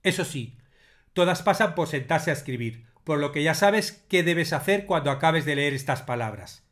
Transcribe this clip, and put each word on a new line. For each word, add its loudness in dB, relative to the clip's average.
Eso 0
sí, -10
todas 2
pasan 2
por -2
sentarse -2
a 0
escribir, -8
por 0
lo 0
que -2
ya 4
sabes 2
qué 4
debes 0
hacer 0
cuando 0
acabes 2
de -2
leer 0
estas -4
palabras. -8